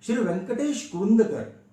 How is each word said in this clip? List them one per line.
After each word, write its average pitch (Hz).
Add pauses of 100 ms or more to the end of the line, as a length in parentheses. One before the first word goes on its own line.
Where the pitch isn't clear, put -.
श्री 233
व्यंकटेश 226
कुरुंदकर 202 (300)